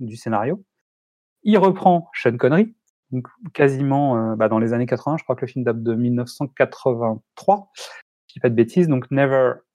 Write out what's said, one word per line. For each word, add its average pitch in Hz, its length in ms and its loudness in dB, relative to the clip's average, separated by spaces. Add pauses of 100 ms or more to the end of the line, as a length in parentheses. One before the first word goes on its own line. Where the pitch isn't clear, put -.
du 113 160 -10
scénario. 117 460 -4 (800)
Il 214 120 4
reprend 185 560 2
Sean 120 240 -2
Connery, 170 380 2 (360)
donc 127 160 -6 (280)
quasiment, 135 800 0
euh, 110 40 -4
bah, 110 140 0
dans 110 80 0
les 113 160 0
années 120 120 -2
quatre-vingts, 143 300 -4
je - 80 -10
crois 127 100 -4
que 127 120 -6
le - 40 -14
film 127 140 -6
date 113 180 -2
de 113 120 -2
mille 120 200 0
neuf 120 140 -4
cent - 180 -8
quatre-vingt-trois, 127 1300 -2
je - 600 -20
dis - 60 -16
pas 127 100 2
de 113 40 -4
bêtises, 117 340 2
donc 131 220 -2
Never 135 420 2 (220)